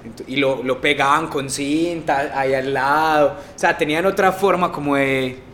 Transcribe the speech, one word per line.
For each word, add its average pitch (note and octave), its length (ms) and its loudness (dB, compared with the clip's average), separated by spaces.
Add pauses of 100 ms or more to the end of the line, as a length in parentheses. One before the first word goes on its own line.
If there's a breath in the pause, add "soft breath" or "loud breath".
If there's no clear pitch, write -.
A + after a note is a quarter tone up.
ent-, A2+ 220 -16
y C3 100 -6
lo, C3+ 280 0
lo C3 160 -2
pegaban D3 480 0
con C#3 200 -4
cinta D3+ 840 -2
ahí C3+ 200 0
al C3+ 200 -2
lado, D3 600 2 (180 loud breath)
o - 40 -18
sea, E3+ 200 2
tenían D#3 260 0
otra F#3+ 280 2
forma F3+ 400 2
como C#3+ 240 -2
de C3+ 400 0 (160)